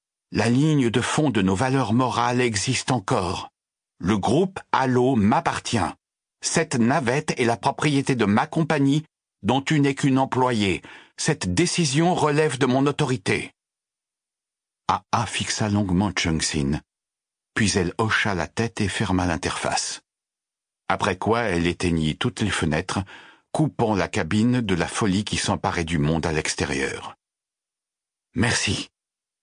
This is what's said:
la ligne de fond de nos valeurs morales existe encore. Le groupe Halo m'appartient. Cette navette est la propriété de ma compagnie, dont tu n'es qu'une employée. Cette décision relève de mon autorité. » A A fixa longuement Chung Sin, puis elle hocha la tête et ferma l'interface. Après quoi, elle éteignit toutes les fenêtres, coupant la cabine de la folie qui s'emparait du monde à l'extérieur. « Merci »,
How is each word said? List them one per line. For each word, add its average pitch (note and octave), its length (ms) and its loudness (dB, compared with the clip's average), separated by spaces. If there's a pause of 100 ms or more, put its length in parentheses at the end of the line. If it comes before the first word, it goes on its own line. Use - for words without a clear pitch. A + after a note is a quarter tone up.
(320)
la G#2+ 160 0
ligne C3+ 440 4
de A#2+ 100 2
fond D3+ 300 0
de G#2 100 2
nos F#2+ 140 4
valeurs C3 380 0
morales B2 460 2
existe B2 520 -2
encore. G2 580 -2 (480)
Le - 180 2
groupe D#3+ 440 0 (120)
Halo B2+ 440 2
m'appartient. A#2+ 640 0 (640)
Cette - 340 -2
navette C3 640 0
est B2 60 2
la A#2 120 2
propriété C#3 580 0
de A2+ 100 2
ma G#2+ 200 2
compagnie, D#3 580 2 (380)
dont B2 200 2
tu D3+ 180 2
n'es C#3 160 2
qu'une C3+ 240 2
employée. B2 640 0 (340)
Cette F#2 360 -2
décision E3 600 2
relève D3 460 0
de C#3 60 2
mon C3+ 200 2
autorité. » C3 680 -2 (1400)
A F#2+ 240 0
A G#2+ 140 0
fixa - 420 -4
longuement G2+ 480 2
Chung D#2+ 260 0
Sin, D2 380 -2 (760)
puis G#2 220 2
elle F2 200 0
hocha G#2+ 380 0
la D#2+ 120 -2
tête - 340 -4
et G#2 60 0
ferma F#2 380 0
l'interface. - 760 -4 (840)
Après F#2+ 300 0
quoi, A2 240 0
elle F2 260 0
éteignit E2 500 0
toutes - 240 -4
les G#2+ 80 0
fenêtres, E2 500 -2 (520)
coupant A#2+ 440 0
la F2 120 0
cabine G#2+ 540 0
de F#2+ 140 0
la E2 120 -2
folie G#2+ 380 0
qui - 120 -4
s'emparait F2+ 460 -2
du E2 140 -2
monde D#2 280 0
à E2+ 60 0
l'extérieur. « C#2+ 840 -4 (1200)
Merci », - 540 -2 (540)